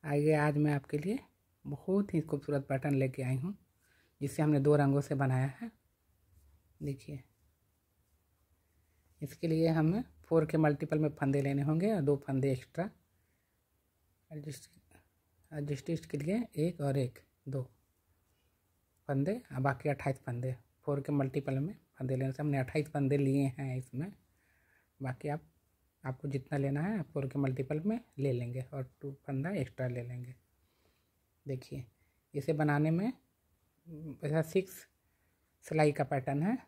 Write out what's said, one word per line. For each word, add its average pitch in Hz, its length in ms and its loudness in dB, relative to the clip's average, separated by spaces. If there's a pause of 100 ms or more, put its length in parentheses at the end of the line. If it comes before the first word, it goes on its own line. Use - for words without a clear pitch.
आइए, 147 320 2
आज 147 220 4
मैं 151 160 4
आपके 143 240 -2
लिए 190 220 -2 (460)
बहुत 190 480 -2
ही 170 80 4
खूबसूरत 147 480 -2
पैटर्न 139 260 0
लेके 135 280 0
आई 127 120 0
हूँ, 156 180 -4 (680)
जिसे 143 220 -2
हमने 151 160 6
दो 147 160 6
रंगों 139 260 4
से 143 140 -4
बनाया 131 300 2 (140)
है। 233 100 -10 (1120)
देखिए, 143 380 -8 (2000)
इसके 151 260 -6
लिए 160 220 4
हमें 160 340 4 (180)
फ़ोर 160 240 4
के 156 120 0
मल्टीपल 151 420 2
में 151 120 2
फंदे 139 300 2
लेने 139 200 0
होंगे 165 320 2
और 190 80 2
दो 143 160 4
फंदे 135 340 0
एक्स्ट्रा। 160 380 -4 (1400)
एडजस्ट, 147 380 -12 (840)
एडजस्ट 147 540 -4
के - 120 -6
लिए 185 260 0 (140)
एक 165 240 0
और 139 160 2
एक, 127 220 -2 (260)
दो 135 180 -4 (1500)
फंदे 151 360 0
और 131 160 -6
बाकी 135 280 0
अट्ठाईस 139 300 -2
फंदे। 127 360 -6 (300)
फ़ोर 143 160 0
के 143 120 -4
मल्टीपल 135 460 0
में 165 140 -2 (240)
फंदे 131 180 -2
लेने 131 160 0
से 139 120 -6
हमने 143 160 2
अट्ठाईस 147 300 -2
फंदे 139 280 2
लिए 139 300 4 (100)
हैं 135 200 -6
इसमें। 135 340 -6 (880)
बाकी 135 300 -6
आप, 147 200 -6 (540)
आपको 131 240 -6
जितना 139 300 -4
लेना 139 240 0
है, 208 180 0
आप 160 80 -4
फ़ोर 139 200 -4
के 127 120 -4
मल्टीपल 135 420 0
में 220 180 -2 (200)
ले 135 140 2
लेंगे 120 300 -4
और 131 260 -8 (120)
टू 139 100 -8 (160)
फंदा 135 240 -2
एक्स्ट्रा 135 360 -2
ले 123 160 -4
लेंगे। 123 300 -10 (1120)
देखिए, 131 400 -8 (480)
इसे 151 200 0
बनाने 151 380 4
में, 196 220 0 (1080)
ऐसा 156 200 2
सिक्स 185 300 0 (920)
सिलाई 151 260 4
का 147 120 0
पैटर्न 139 400 -2
है। 220 140 0 (100)